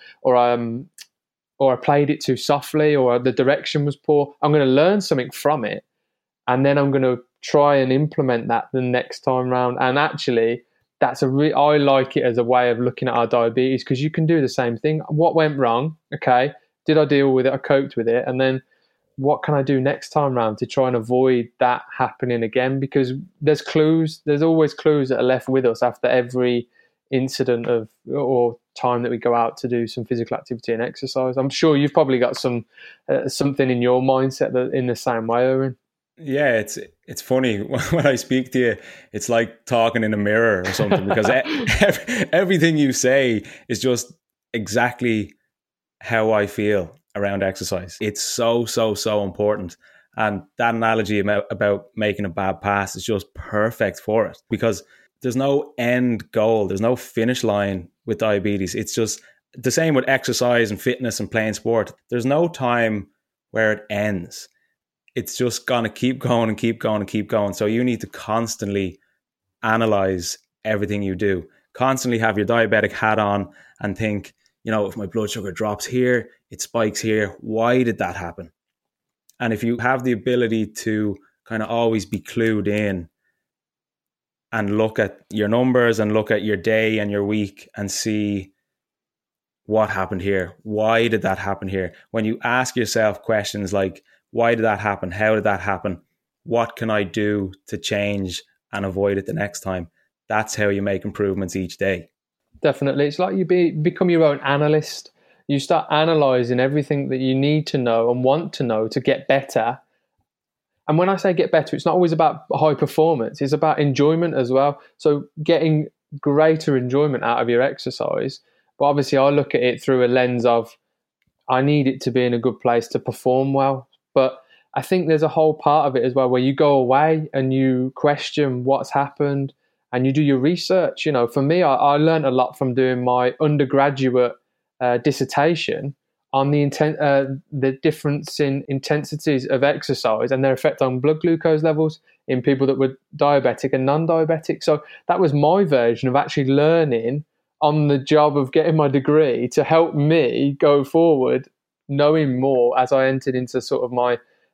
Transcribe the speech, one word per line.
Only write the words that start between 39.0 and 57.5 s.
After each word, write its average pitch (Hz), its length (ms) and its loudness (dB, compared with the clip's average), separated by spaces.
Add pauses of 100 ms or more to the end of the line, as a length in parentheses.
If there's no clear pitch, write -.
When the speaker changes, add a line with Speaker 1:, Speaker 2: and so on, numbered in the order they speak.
Speaker 2:
it's 107 160 -8
like 117 360 -2
talking 113 380 2
in 107 100 0
a 104 40 0
mirror 104 480 2
or - 80 -4
something, 104 340 0
because 113 220 2
e-, - 140 2
Speaker 1:
<laughs> 285 360 -2
Speaker 2:
ev-, 214 540 0
everything 170 440 2
you 139 140 2
say 127 520 2 (260)
is 107 100 -4
just 123 320 -2 (420)
exactly 113 800 -2 (680)
how 110 300 0
I 104 160 2
feel 104 480 -2 (200)
around 101 280 -2
exercise. 92 580 -6
It's 107 200 -6
so, 117 440 -2
so, 110 300 -2
so 107 280 -2
important. 98 540 -4 (380)
And 107 280 -2 (140)
that 117 160 0
analogy 110 460 0
about, 101 320 0
about 101 440 -2
making 107 300 -2
a 92 40 -6
bad 95 320 -4
pass 101 340 -2
is 95 80 -12
just 104 320 -6
perfect 107 640 -2
for 110 260 0
it, - 120 -12 (120)
because 110 340 -2 (380)
there's 123 140 -4
no 139 420 0
end 123 540 -2
goal, 110 360 2
there's 98 140 -4
no 120 140 2
finish 123 480 -4
line 101 460 -2 (180)